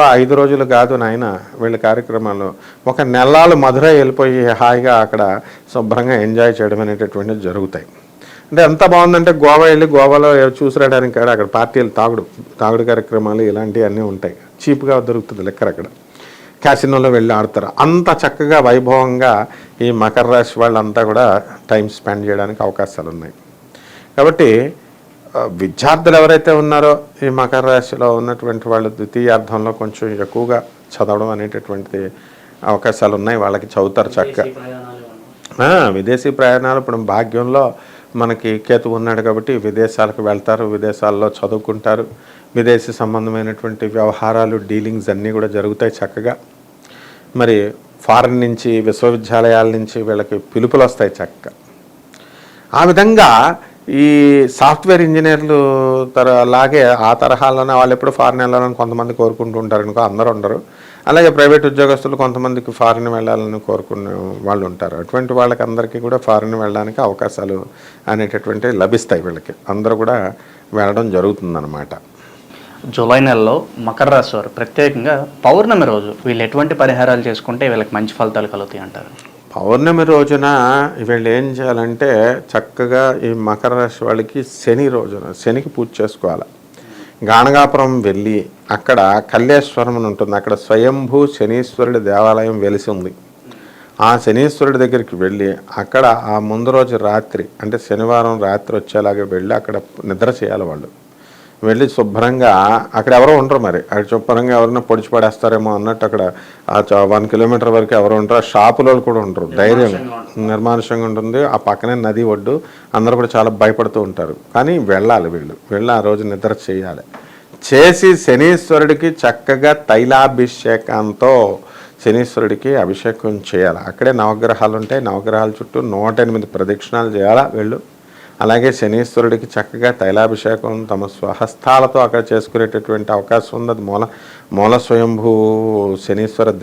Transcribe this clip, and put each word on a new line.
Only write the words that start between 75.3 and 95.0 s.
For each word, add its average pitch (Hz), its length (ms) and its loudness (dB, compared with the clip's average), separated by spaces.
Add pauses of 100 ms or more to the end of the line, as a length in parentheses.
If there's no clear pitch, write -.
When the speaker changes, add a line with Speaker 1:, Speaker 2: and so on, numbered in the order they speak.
Speaker 2:
పౌర్ణమి 190 480 4
రోజు 104 180 -4 (160)
వీళ్ళు 117 220 -2
ఎటువంటి 147 340 -2
పరిహారాలు 127 460 2
చేసుకుంటే 120 440 -6
వీళ్ళకి 110 260 -4
మంచి 107 200 -6
ఫలితాలు 107 380 -4
కలుగుతాయి 98 320 -12
అంటారు? - 240 -18 (440)
Speaker 1:
పౌర్ణమి 143 560 2
రోజున 143 360 2 (640)
వీళ్ళు 113 280 -2
ఏం 135 80 -2 (120)
చేయాలంటే, 120 520 -2 (420)
చక్కగా 123 520 -2 (240)
ఈ - 20 -2 (180)
మకర 110 320 -2
రాశి 120 280 -4
వాళ్ళకి 110 320 -2 (220)
శని 131 340 0
రోజున 101 300 -8 (160)
శనికి 120 340 -4
పూజ 117 120 -6 (120)
చేసుకోవాలి. - 480 -6 (800)
గాణగాపురం 135 640 4 (140)
వెళ్ళి 104 300 -2 (380)
అక్కడ 120 240 0 (340)
కల్లేశ్వరం 123 640 0
అని 113 120 -4
ఉంటుంది, 101 280 -4
అక్కడ 104 240 -4
స్వయంభూ 127 560 0 (180)
శనీశ్వరుడి 120 720 -2
దేవాలయం 110 560 2
వెలిసి 101 300 -2
ఉంది. 92 180 -10 (920)
ఆ - 20 6 (160)
శనీశ్వరుడి 135 600 2
దగ్గరికి 117 380 -2